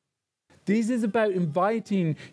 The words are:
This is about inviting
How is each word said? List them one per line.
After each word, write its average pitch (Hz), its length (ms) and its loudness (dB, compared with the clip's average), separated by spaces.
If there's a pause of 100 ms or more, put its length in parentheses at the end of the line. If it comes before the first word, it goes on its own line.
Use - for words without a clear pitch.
(680)
This 220 240 0
is 240 120 0
about 220 280 0
inviting 180 840 0 (160)